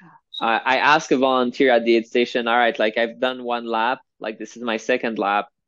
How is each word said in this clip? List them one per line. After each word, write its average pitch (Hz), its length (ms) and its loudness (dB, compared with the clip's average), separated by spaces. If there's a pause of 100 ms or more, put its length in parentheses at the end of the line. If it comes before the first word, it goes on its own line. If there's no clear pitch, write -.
(400)
I, 113 240 0
I 127 140 2
asked 151 340 2
a 143 40 2
volunteer 127 560 2
at 117 140 4
the 117 100 4
aid 113 100 0
station, 120 400 -2
"All 117 100 2
right, 117 220 2
like, 110 200 0
I've 117 200 -2
done 127 260 -4
one 120 200 -6
lap. 117 360 -2 (200)
Like, 107 180 -10
this 110 200 -14
is 117 40 -14
my 117 140 -4
second 117 420 -4
lap. 101 300 0 (200)